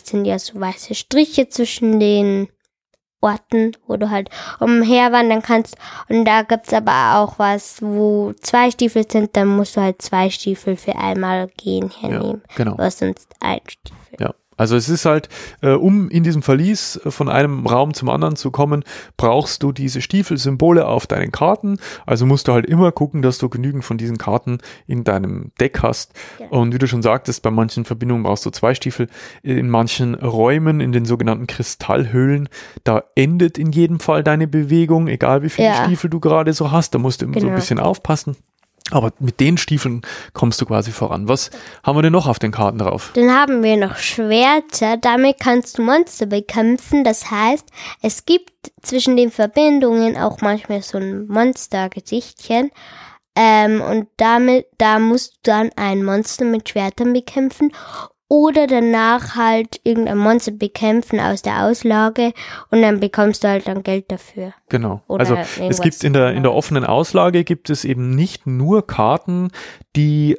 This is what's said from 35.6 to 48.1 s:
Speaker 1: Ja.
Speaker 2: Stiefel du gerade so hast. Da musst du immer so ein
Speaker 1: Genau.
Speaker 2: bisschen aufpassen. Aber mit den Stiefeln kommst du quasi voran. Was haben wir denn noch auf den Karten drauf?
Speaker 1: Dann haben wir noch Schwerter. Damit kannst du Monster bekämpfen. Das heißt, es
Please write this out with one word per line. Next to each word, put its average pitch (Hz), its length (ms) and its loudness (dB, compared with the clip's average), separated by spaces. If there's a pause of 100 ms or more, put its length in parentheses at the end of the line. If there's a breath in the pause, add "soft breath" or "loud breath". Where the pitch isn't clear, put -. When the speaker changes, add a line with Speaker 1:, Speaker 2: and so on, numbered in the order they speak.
Speaker 1:
Ja. - 160 2
Speaker 2:
Stiefel 175 260 0
du 165 80 -4
gerade 156 340 2
so 151 180 -2
hast. 165 220 0
Da 127 60 0
musst 127 220 -2
du - 40 -2
immer 127 80 -6
so 226 60 -2
ein - 60 0
Speaker 1:
Genau. - 100 0
Speaker 2:
bisschen - 240 -2
aufpassen. - 580 -2 (540)
Aber 113 280 -2
mit 127 200 -4
den 156 180 2
Stiefeln 127 440 -4 (320 loud breath)
kommst - 260 -2
du 120 60 -2
quasi 110 260 -2
voran. 104 380 -4
Was 131 220 -2 (320 loud breath)
haben 139 140 0
wir 151 40 4
denn 160 100 4
noch 165 160 2
auf 117 100 0
den 104 140 -2
Karten 110 280 -2
drauf? 92 360 -4
Speaker 1:
Dann 247 160 4
haben 269 320 2
wir 220 140 4
noch 196 180 -2
Schwerter. 233 1040 0
Damit 254 420 2
kannst 247 380 0
du 233 60 -2
Monster 285 420 0
bekämpfen. 226 800 0
Das - 260 -2
heißt, 220 340 0 (360 loud breath)
es - 240 -4